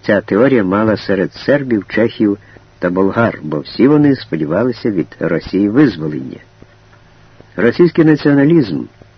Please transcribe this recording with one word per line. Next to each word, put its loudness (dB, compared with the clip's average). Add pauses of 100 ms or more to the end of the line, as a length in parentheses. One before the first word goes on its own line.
ця 2
теорія 2
мала 0
серед -4
сербів, -2
чехів -2 (400)
та -2
болгар, 0
бо -6
всі 0
вони 4
сподівалися -4
від -4 (140)
Росії -2
визволення. -2 (1160)
Російський 2
націоналізм, 2 (360)